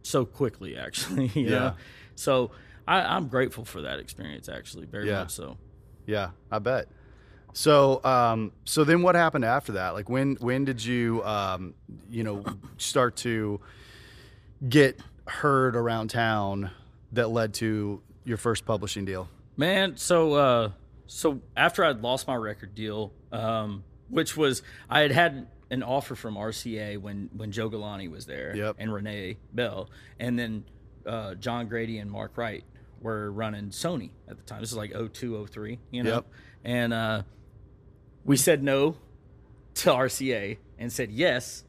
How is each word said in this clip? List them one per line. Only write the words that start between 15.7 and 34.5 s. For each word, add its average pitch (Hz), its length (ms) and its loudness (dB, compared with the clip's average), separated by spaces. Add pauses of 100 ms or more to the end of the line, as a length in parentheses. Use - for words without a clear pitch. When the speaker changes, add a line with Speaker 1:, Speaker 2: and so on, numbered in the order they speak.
Speaker 2:
around 113 360 0
town 101 600 0 (420)
that 113 180 2
led 113 240 0
to 104 460 -2 (240)
your 120 120 -2
first 110 280 0
publishing 104 400 -2
deal? 92 240 -6 (280)
Speaker 1:
Man, 190 400 0
so, 165 380 4
uh, 123 360 6 (360)
so 143 340 0 (160)
after 165 260 4
I'd 135 200 2
lost 123 260 -2
my 135 60 0
record 107 400 -6
deal, 107 400 -6 (180)
um, 110 520 -2 (260)
which 156 260 0
was, 143 260 2 (280)
I 139 100 4
had 147 120 4
had 143 340 2 (240)
an 127 120 -2
offer 135 320 -2
from 110 220 -8
R 107 160 -4
C 110 260 -8
A 104 200 -6
when, 101 360 -10
when 107 180 -8
Joe 110 180 -2
Galante 104 380 -8
was 78 180 -14
there 67 280 -8
Speaker 2:
Yep. 107 240 -2
Speaker 1:
and 110 140 -4
Renee 104 460 -8 (160)
Bell, 101 340 -4 (320)
and 120 180 -2
then, 113 260 -6 (420)
uh, 107 300 -8
John 117 320 -4
Grady 113 300 -4
and 104 120 -10
Mark 104 260 -10
Wright 113 280 -6 (360)
were 107 320 -4
running 104 380 -6
Sony 131 400 -4 (180)
at 101 80 -16
the - 60 -20
time. 107 180 -14